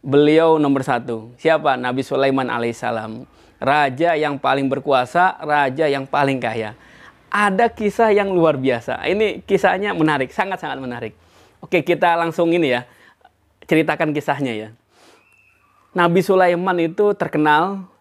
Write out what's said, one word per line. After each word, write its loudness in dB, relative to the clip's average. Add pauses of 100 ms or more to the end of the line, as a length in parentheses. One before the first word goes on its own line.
beliau 4
nomor 2
satu. -4
Siapa? 2
Nabi -4
Sulaiman 0
alaihissalam. -6 (360)
Raja 0
yang -4
paling 0
berkuasa, 0
raja 0
yang -2
paling 0
kaya. -6 (560)
Ada 0
kisah 0
yang 2
luar 2
biasa. -4
Ini -2
kisahnya 0
menarik, 0
sangat-sangat -6
menarik. -10 (480)
Oke, 0
kita 2
langsung 0
ini 2
ya, -4 (800)
ceritakan 0
kisahnya -4
ya. -10 (1200)
Nabi 2
Sulaiman 2
itu 0
terkenal 0 (160)